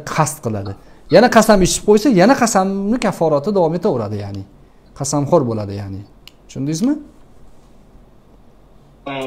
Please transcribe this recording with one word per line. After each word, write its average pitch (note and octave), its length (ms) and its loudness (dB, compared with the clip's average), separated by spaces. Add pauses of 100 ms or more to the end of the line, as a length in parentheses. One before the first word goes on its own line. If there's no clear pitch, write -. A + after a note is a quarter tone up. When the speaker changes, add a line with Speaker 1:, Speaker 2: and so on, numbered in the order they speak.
Speaker 1:
qasd - 380 -4
qiladi. G2+ 320 -8 (380)
Yana G#3+ 200 6
qasam A3 320 6
ichib - 220 0
qo'ysa, G#3+ 260 4
yana G#3 240 4
qasamni G3 640 -2
kafforati F#3 540 -2
davom E3+ 200 0
etaveradi, B2 420 -4
ya'ni. G2+ 260 -10 (540)
Qasamxo'r C#3+ 460 0
bo'ladi, G#2+ 320 -6
ya'ni. G2 280 -12 (400)
Tushundingizmi? D#3+ 520 -4 (2000)
Speaker 2:
Ha, C#3 140 -12 (120)